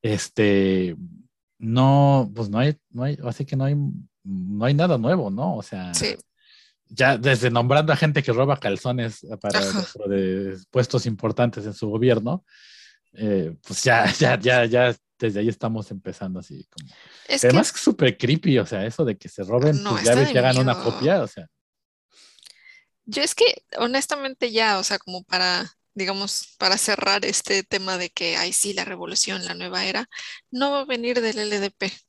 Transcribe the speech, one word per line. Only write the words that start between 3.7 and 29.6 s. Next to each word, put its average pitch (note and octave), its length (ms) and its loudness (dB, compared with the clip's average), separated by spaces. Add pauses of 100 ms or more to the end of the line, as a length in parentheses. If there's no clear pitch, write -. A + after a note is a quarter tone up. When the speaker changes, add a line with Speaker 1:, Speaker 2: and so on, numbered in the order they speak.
Speaker 1:
no G2 420 -4
hay C#3 100 4
nada D#3+ 240 2
nuevo, B2 320 0
¿no? A2+ 260 -4
O G#2 60 -8
sea, F2+ 320 -10
Speaker 2:
Sí. - 200 -4 (800)
Speaker 1:
ya C3 240 4
desde B2 340 2
nombrando C#3 420 4
a C3+ 40 4
gente D3 260 2
que B2+ 100 0
roba C3 260 2
calzones A#2 680 -4 (160)
para D3+ 200 0
Speaker 2:
Ajá. G3 180 -2
Speaker 1:
dentro G#2 300 -8
de F#2+ 500 -2 (120)
puestos B2 360 0
importantes A2+ 580 -2
en G#2+ 80 -8
su - 160 -6
gobierno, A#2 560 2 (680)
eh, F#2+ 440 -2 (100)
pues - 180 -8
ya, A#2 200 4
<laughs> G2 140 0
ya, B2 200 4
ya, B2 280 4
ya A#2+ 280 4 (240)
desde G#2 220 -2
ahí A2 80 0
estamos A2+ 420 -4
empezando F#2 500 -10
así - 300 -18
como. - 180 -20 (400)
Speaker 2:
Es C5+ 160 0
Speaker 1:
Además C3 280 6
Speaker 2:
que - 60 -10
Speaker 1:
que - 60 -8
súper E3 340 2
creepy, C3+ 400 2
o G2 80 2
sea, G2 180 -4
eso A#2 200 -4
de G#2+ 120 -2
que - 120 -20
se - 160 -12
roben C3+ 380 2
Speaker 2:
No, - 80 -4
Speaker 1:
tus A2+ 100 0
Speaker 2:
está A#2 140 4
Speaker 1:
llaves C3+ 160 4
y - 40 -2
Speaker 2:
de C3+ 40 4
Speaker 1:
hagan B2+ 200 4
una C3 160 4
Speaker 2:
miedo. - 100 -6
Speaker 1:
copia, D3 380 2
o A2 40 -2
sea. - 200 -16 (1600)
Speaker 2:
Yo B3+ 160 -4
es - 120 -2
que, - 300 2 (140)
honestamente, C4+ 760 -4
ya, G#3+ 260 2
o F3+ 60 -4
sea, G3 140 -2
como F#3 260 -12
para, F3+ 440 -2 (260)
digamos, G3 640 -6
para F#3+ 200 2
cerrar G3 460 0
este G3 400 -2
tema F#3+ 340 -4
de F3+ 120 -6
que, E3 260 -4
ay, F3 160 -4
sí, G3+ 200 -2
la F#3 120 -4
revolución, F3+ 600 -4
la F3 100 -8
nueva F3+ 300 -6